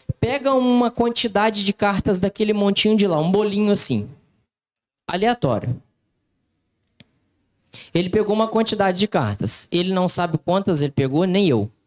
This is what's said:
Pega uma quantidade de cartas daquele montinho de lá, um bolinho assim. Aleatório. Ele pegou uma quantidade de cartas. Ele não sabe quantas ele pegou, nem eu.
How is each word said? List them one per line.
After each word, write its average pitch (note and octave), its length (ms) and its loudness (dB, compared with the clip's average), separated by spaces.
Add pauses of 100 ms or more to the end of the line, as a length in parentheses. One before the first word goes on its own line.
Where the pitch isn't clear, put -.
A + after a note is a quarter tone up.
(200)
Pega C4 340 0
uma B3 360 2
quantidade A3 760 0
de G3 80 2
cartas G3 480 0
daquele G#3 320 0
montinho G#3 420 2
de G3+ 100 4
lá, E3+ 140 2
um D#3 100 0
bolinho G#3 440 2
assim. A2+ 360 -2 (1000)
Aleatório. E3+ 720 -2 (2000)
Ele F3+ 160 0
pegou G#3 260 0
uma A3 120 0
quantidade G#3+ 500 -2
de G3+ 100 -2
cartas. G#2+ 640 -2
Ele F3+ 220 0
não F#3 140 0
sabe E3+ 300 -2
quantas F3+ 440 -2
ele D3 100 -2
pegou, C#3+ 340 0
nem F#3+ 220 2
eu. G#2+ 220 0 (180)